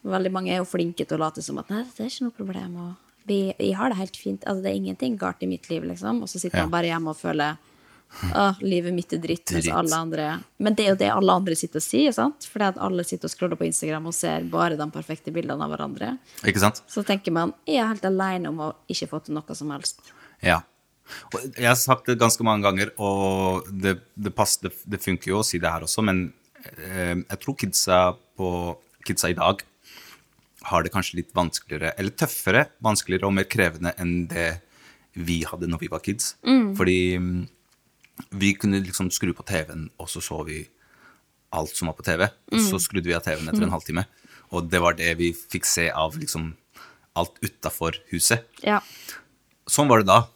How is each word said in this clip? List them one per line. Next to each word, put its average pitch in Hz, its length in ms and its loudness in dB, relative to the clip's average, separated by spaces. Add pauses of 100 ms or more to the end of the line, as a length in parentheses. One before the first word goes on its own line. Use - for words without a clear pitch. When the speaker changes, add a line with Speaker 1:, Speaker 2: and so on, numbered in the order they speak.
Speaker 1:
veldig 190 280 0
mange 185 200 -2
er 185 60 0
jo 180 60 0
flinke 175 420 -2
til 160 120 -2
å - 20 -2
late 156 220 -2
som 143 160 -6
at, 147 120 -10
«Nei, 208 120 -4
det 247 180 -14
er 220 80 -4
ikke - 140 -8
noe 240 160 -6
problem, 185 380 -8
og 175 180 -10 (320)
vi, 196 320 2
vi - 140 2
har 214 180 0
det 196 80 -2
helt 190 180 -6
fint, 196 300 -6
altså, 190 160 -2
det 196 100 -2
er 196 80 0
ingenting 196 380 -2
galt 190 240 -4
i - 40 -2
mitt - 220 -6
liv, 165 140 -4
liksom.» 185 400 -4
Og - 60 -10
så - 120 -8
sitter 180 180 0
Speaker 2:
Ja. 175 60 4
Speaker 1:
man 165 60 -2 (100)
bare 170 80 0
hjemme 165 220 -2
og 156 80 -8
føler, 156 400 -2 (760)
«Åh, 196 240 2
livet 180 320 0
mitt 175 220 -4
er 165 40 -2
dritt», 165 320 -4
mens 165 140 0
Speaker 2:
Dritt. 165 100 0
Speaker 1:
alle 165 220 0
andre, 160 480 -4 (140)
men 214 160 2
det 214 100 2
er 202 60 6
jo 196 100 6
det 202 100 4
alle 196 220 4
andre 185 240 2
sitter 160 240 -4
og - 20 -2
sier, 277 300 4
sant? - 320 0
Fordi 208 240 -2
at 190 100 -2
alle 190 260 -2
sitter 180 200 -6
og 170 80 -4
scroller 170 240 -2
på 170 100 -2
Instagram 156 400 -2
og 170 80 -6
ser 165 300 -2
bare 165 320 0
de 151 140 -4
perfekte 156 420 -10
bildene 151 320 -4
av 147 80 -4
hverandre. 151 460 -6 (260)
Speaker 2:
Ikke 101 160 2
sant? 101 260 4
Speaker 1:
Så - 180 -6
tenker 196 280 0
man, 165 220 0 (120)
«Jeg 285 160 2
er 220 60 0
helt 214 160 -4
alene 190 460 0
om 160 80 -6
å 156 160 -6 (120)
ikke 175 220 -4
få 151 160 -8
til 151 100 -6
noe 151 220 -8
som 147 140 -6
helst.» 139 280 -8 (440)
Speaker 2:
Ja. 85 180 4 (720)
Og 104 60 -6 (160)
jeg 120 100 2
har 120 80 8
sagt 127 320 2
det 123 120 2
ganske 117 260 4
mange 107 180 4
ganger, 98 360 2
og 95 720 2
det, 95 260 0 (160)
det 101 200 -6
pass-, - 260 2
det, 92 120 -6 (140)
det 104 140 -4
funker 92 320 -2
jo 98 80 2
å 113 40 0
si - 140 -2
det 82 140 2
her 82 80 -4
også, 80 240 0
men, 92 280 0 (440)
eh, 90 400 -4
jeg 90 240 -8
tror - 160 -6
kidsa 92 600 4 (200)
på, 87 400 -4 (320)
kidsa 87 220 0
i - 20 0
dag 87 300 2 (1000)
har 85 180 0
det 82 100 -4
kanskje 92 240 -2
litt 87 180 -8
vanskeligere, 80 640 -2
eller 98 120 -2
tøffere, - 560 2 (160)
vanskeligere 98 440 0
og 98 80 2
mer 95 100 2
krevende 85 540 0
enn 87 300 0
det 85 320 -2 (540)
vi 85 300 -2
hadde 87 220 -6
når 82 140 -4
vi 82 80 -8
var 80 120 -6
kids. - 360 -4 (100)
Speaker 1:
Mm. 226 300 4
Speaker 2:
Fordi, 90 420 4
mm, 90 300 -2 (920)
vi 98 160 4
kunne 98 260 2
liksom 92 300 -2
skru 90 240 -2
på - 100 -12
T 95 200 0
V-en, 78 240 -10 (100)
og 82 100 -12
så - 140 -8
så 78 240 -6
vi 78 140 -8 (920)
alt 78 240 -4
som 87 120 -2
var 80 60 -4
på - 100 -16
T 87 120 2
V, 87 60 4 (300)
og 226 80 2
så 196 180 2
Speaker 1:
Mm. - 20 -2
Speaker 2:
skrudde 90 260 0
vi 85 80 2
av 85 80 0
T 80 120 0
V-en 80 140 -4
etter 208 140 2
en - 60 2
Speaker 1:
Mm. 87 40 0
Speaker 2:
halvtime, 82 340 -2 (460)
og 85 180 -2
det 90 100 6
var 87 140 6
det 85 240 2
vi 85 140 2
fikk - 340 -8
se 85 240 2
av 80 240 -2
liksom 80 400 -6 (600)
alt 85 260 -2
utenfor 82 540 -4 (160)
huset. 117 320 2 (180)
Speaker 1:
Ja. 208 180 2 (840)
Speaker 2:
Sånn 147 220 4
var 120 100 10
det 104 80 6
da. 107 300 8